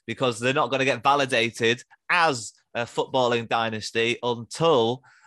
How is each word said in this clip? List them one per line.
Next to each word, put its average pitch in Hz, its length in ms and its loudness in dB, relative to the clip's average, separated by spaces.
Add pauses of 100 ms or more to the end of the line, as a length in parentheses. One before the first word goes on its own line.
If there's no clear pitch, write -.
because 117 360 -4
they're 123 120 0
not 135 200 0
gonna 135 120 0
get 123 200 -2
validated 123 800 0 (260)
as 160 420 0 (220)
a 117 100 -4
footballing 120 640 0
dynasty 113 760 -2
until, 123 800 0 (220)